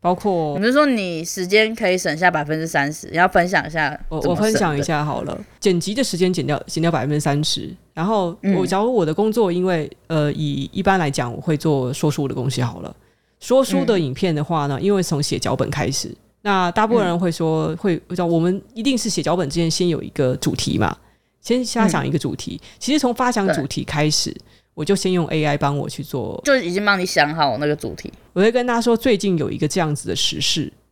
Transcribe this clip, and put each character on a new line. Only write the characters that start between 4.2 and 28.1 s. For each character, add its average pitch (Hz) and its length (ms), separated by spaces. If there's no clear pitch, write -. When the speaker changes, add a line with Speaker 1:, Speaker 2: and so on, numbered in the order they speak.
Speaker 2:
省 - 0
的？ 143 60
Speaker 1:
我， 175 40
我 170 40
分 214 160
享 170 260
一 143 60
下 151 220
好 127 160
了。 - 180
剪 180 180
辑 196 160
的 262 80
时 190 140
间 185 160
减 147 120
掉， 143 220
减 - 140
掉 165 100
百 131 160
分 - 40
之 151 100
三 147 200
十。 - 320
然 165 120
后 202 220
我， 170 140
Speaker 2:
嗯。 190 260
Speaker 1:
假 190 140
如 247 120
我 196 120
的 156 80
工 214 180
作， 214 180
因 180 140
为， 175 260
呃， 151 260
以 139 400
一 190 100
般 190 160
来 151 100
讲， 120 240
我 - 60
会 151 160
做 139 380
说 156 180
书 139 160
的 135 80
东 135 160
西 127 100
好 117 200
了。 - 120
说 262 240
书 269 220
的 214 120
影 139 160
片 165 220
的 147 80
话 147 240
呢， 139 100
Speaker 2:
嗯。 - 60
Speaker 1:
因 196 100
为 190 80
从 147 220
写 - 160
脚 - 160
本 - 160
开 - 180
始， - 240
那 190 300
大 214 140
部 233 120
分 208 80
人 175 120
会 175 140
说， 160 360
Speaker 2:
嗯。 160 100
Speaker 1:
会， 175 240
我 165 100
们 180 220
一 226 100
定 262 140
是 220 120
写 170 140
脚 165 140
本 156 120
之 147 60
前 165 160
先 180 160
有 160 160
一 - 60
个 127 260
主 - 180
题 - 240
嘛， - 160
先 247 240
瞎 226 240
想 160 180
一 135 60
个 147 80
主 - 160
题。 - 260
Speaker 2:
嗯。 - 60
Speaker 1:
其 - 140
实 208 80
从 247 140
发 247 180
想 196 220
主 143 120
题 - 200
开 151 240
始， - 220
Speaker 2:
对。 - 100
Speaker 1:
我 - 80
就 196 120
先 190 160
用 175 160
A 156 180
I 147 100
帮 147 220
我 139 100
去 143 160
做。 120 400
Speaker 2:
就 277 140
已 175 140
经 202 120
帮 202 160
你 180 60
想 151 300
好 139 240
那 147 80
个 147 80
主 - 180
题。 - 180